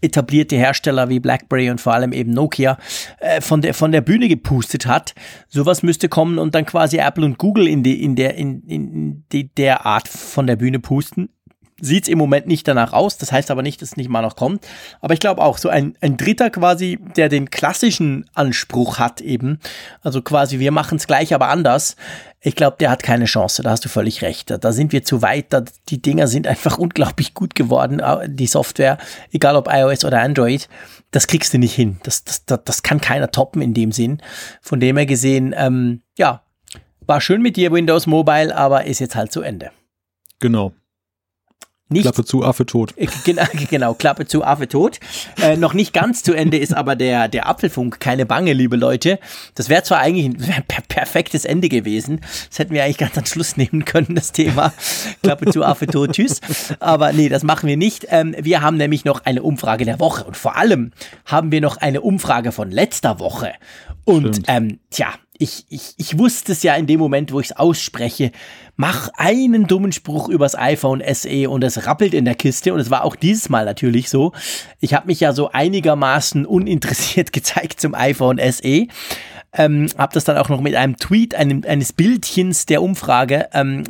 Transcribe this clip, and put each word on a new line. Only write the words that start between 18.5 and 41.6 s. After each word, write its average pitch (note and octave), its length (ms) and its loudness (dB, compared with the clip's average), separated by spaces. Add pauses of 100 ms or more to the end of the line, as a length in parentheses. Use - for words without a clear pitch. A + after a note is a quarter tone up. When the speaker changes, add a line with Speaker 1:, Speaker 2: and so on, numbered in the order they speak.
Speaker 1:
hat A#2+ 220 -2
eben, C3 380 -4 (420)
also C3 200 -4
quasi, C#3 380 0
wir C#3 140 2
machen's D3+ 340 -2
gleich, D3+ 260 2
aber C3+ 140 2
anders, D3 480 2 (460)
ich - 160 -2
glaub, C#3+ 220 2
der A#2+ 120 2
hat B2 100 -2
keine A#2+ 220 2
Chance, G#2+ 400 0
da A#2 60 0
hast A2 160 0
du - 20 -6
völlig A2 340 -2
recht. - 280 -6
Da, G#2+ 80 -4
da A2 160 0
sind D3 180 0
wir C#3 120 0
zu B2 180 0
weit, C3+ 320 0
da, C3 100 2 (240)
die B2+ 140 -6
Dinger D3 260 2
sind A#2 200 -2
einfach - 300 0
<laughs> - 20 -8
unglaublich D#3+ 540 -2
gut - 220 -6
geworden, C3 460 0
äh, C#3+ 260 0
die C3+ 200 -4
Software, C#3 500 0 (340)
egal C#3+ 240 2
ob C#3 140 2
I C3+ 160 4
O C3+ 40 4
S C#3 140 -2
oder B2+ 160 2
Android, C3 480 0 (440)
das - 160 2
kriegst - 260 0
du C3 60 6
nicht A#2+ 160 2
hin. G#2 280 0
Das, - 220 -6
das, - 200 -10
das, B2+ 200 -2
das - 180 -6
kann D3 160 2
keiner C#3 320 -2
toppen - 300 0
in B2 120 0
dem A2 200 0
Sinn. B2 280 -2 (400)
Von C3 200 -2
dem C3 160 4
her D3 80 2
gesehen, C3 520 0
ähm, B2 440 0 (160)
ja, C3+ 240 2 (680)
war D3 140 4
schön G3+ 200 2
mit A#3+ 140 2
dir, F3 160 2
Windows E3 340 2
Mobile, D#3 480 4
aber C#3 300 4
ist C#3 160 -6
jetzt B2+ 160 -6
halt A2 160 -4
zu - 100 -6
Ende. E2+ 300 -10 (680)
Speaker 2:
Genau. A2 320 0 (1160)